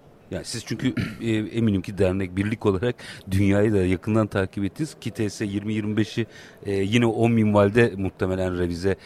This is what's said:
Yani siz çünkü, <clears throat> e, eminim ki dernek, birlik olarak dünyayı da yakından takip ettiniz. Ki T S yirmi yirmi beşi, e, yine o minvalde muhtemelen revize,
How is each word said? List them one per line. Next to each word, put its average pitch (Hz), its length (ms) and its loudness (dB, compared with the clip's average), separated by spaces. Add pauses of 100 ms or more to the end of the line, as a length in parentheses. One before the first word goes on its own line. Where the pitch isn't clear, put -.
(300)
Yani 92 140 -8
siz 113 220 -10
çünkü, 123 280 -4 (140)
<clears throat> - 120 -12
e, 113 120 -2
eminim 107 500 0
ki 98 160 -10
dernek, 92 380 0
birlik 107 300 -2
olarak 104 280 2 (360)
dünyayı 101 420 4
da 98 120 4
yakından 104 420 0
takip 98 380 -4
ettiniz. 151 360 -6
Ki 117 100 -8
T 104 200 -4
S - 140 -6
yirmi 101 300 -4
yirmi 107 220 -2
beşi, 110 300 -2 (400)
e, 101 80 -2
yine 104 320 2
o 113 220 2
minvalde 107 680 4
muhtemelen 92 640 -2
revize, 90 480 -2